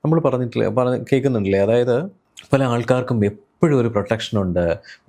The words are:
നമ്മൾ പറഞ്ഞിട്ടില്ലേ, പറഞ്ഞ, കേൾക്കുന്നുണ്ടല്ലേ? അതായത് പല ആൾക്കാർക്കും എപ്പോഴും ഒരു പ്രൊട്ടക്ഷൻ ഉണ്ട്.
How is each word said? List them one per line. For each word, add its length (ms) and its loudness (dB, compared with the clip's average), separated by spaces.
നമ്മൾ 140 2
പറഞ്ഞിട്ടില്ലേ, 480 -2
പറഞ്ഞ, 360 -2
കേൾക്കുന്നുണ്ടല്ലേ? 460 0
അതായത് 460 2
പല 100 2
ആൾക്കാർക്കും 600 0
എപ്പോഴും 540 0
ഒരു 80 2
പ്രൊട്ടക്ഷൻ 540 -2
ഉണ്ട്. 380 -2